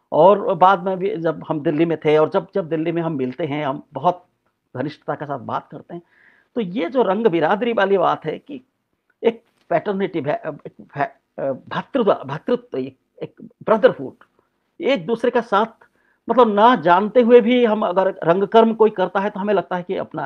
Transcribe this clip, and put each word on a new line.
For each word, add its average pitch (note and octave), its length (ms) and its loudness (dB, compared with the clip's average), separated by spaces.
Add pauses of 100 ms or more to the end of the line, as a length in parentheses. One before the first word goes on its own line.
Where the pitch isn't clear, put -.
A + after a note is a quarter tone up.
(120)
और F#3+ 440 4
बाद F#3 280 4
में F#3+ 140 -4
भी F3+ 200 -4
जब D#3+ 300 -4
हम D#3+ 120 -4
दिल्ली D#3+ 260 0
में D#3+ 120 -2
थे D3+ 200 2
और D#3 120 2
जब, F3 260 -2
जब F3 140 -4
दिल्ली D#3+ 220 -4
में E3 100 -4
हम E3 120 -4
मिलते C3 320 -6
हैं, D3 200 -6
हम C#3+ 180 -6 (100)
बहुत D#3+ 320 -4 (520)
घनिष्ठता D3+ 380 -8
के D3+ 100 -12
साथ C#3 140 -8
बात A2+ 280 -10
करते - 260 -20
हैं। F3 80 -14 (540)
तो A#3+ 60 -4
ये A3 280 -6
जो C4 120 0
रंग G#3+ 260 0
बिरादरी F#3+ 460 0
वाली G3 240 2
बात D3 280 0
है E3+ 140 -8
कि - 220 -16 (600)
एक A3+ 200 -2 (260)
पैटर्निटी, F3 520 -4
भै-, C#3+ 260 -6
एक D3+ 340 -14
भै-, - 580 -10
अ, C#3 120 -4
भातृत्व, F3+ 760 -2
भातृत्व, C3 520 -6
एक, C3 200 -10 (260)
एक - 180 -14
ब्रदरहुड, - 720 0 (680)
एक G#3+ 240 -2
दूसरे A#3 260 -2
का A#3+ 100 0
साथ, A3 460 -4 (420)
मतलब A3+ 240 4
ना A3+ 220 6
जानते F#3 460 4
हुए A#3+ 200 8
भी A#3+ 240 2
हम G#3+ 200 0
अगर F#3+ 380 0
रंगकर्म G3+ 500 4
कोई A3 160 4
करता F#3 300 -2
है G3+ 100 -4
तो G3+ 100 -10
हमें G#3 140 -2
लगता F3+ 220 -2
है F3+ 80 -6
कि F#3 140 -6
अपना, D3 280 -8